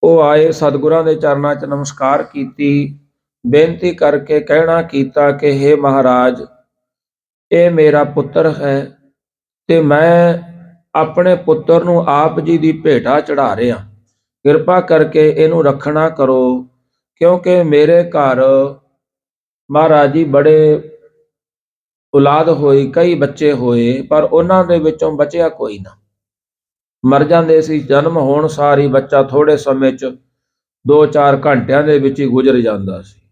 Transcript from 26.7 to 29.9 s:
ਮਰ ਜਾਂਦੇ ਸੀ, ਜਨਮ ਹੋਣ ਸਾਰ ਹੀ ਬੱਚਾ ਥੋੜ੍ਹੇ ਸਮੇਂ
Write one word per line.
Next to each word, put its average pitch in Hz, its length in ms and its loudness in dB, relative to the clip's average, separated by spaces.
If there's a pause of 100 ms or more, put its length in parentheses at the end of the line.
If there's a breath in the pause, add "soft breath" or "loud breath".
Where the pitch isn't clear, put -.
ਮਰ 139 180 2
ਜਾਂਦੇ 160 380 2
ਸੀ, 151 180 -4
ਜਨਮ 147 380 -2
ਹੋਣ 147 300 0
ਸਾਰ 143 320 0
ਹੀ 143 80 2
ਬੱਚਾ 135 360 0
ਥੋੜ੍ਹੇ 147 340 2
ਸਮੇਂ 135 360 -2